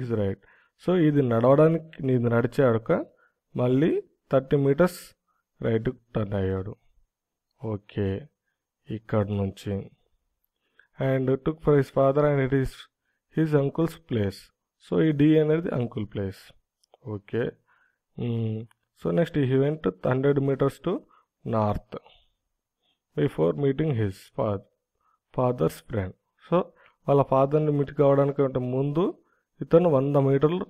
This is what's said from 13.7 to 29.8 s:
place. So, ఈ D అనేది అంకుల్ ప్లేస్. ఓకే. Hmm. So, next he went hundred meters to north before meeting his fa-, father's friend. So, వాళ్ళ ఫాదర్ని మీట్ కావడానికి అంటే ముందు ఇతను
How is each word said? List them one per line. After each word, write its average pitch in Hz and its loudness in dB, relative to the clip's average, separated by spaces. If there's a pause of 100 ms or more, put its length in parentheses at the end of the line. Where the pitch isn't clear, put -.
place. 101 -2 (460)
So, - -8 (140)
ఈ 156 4 (120)
D 156 6 (120)
అనేది 160 0 (100)
అంకుల్ 117 -6
ప్లేస్. 98 -6 (720)
ఓకే. 110 -6 (800)
Hmm. 113 -4 (460)
So, 170 -4
next 170 -2 (140)
he 131 2
went 151 -2 (240)
hundred 139 0 (100)
meters 139 -2 (100)
to 165 -2 (600)
north 104 -2 (1300)
before 156 0 (140)
meeting 139 0 (120)
his 98 -4 (200)
fa-, 104 -4 (720)
father's 127 -2 (120)
friend. 95 -6 (340)
So, 170 0 (500)
వాళ్ళ 143 4 (100)
ఫాదర్ని 147 2
మీట్ 143 -4 (100)
కావడానికి 139 2
అంటే 131 -4 (140)
ముందు 143 -2 (600)
ఇతను 170 4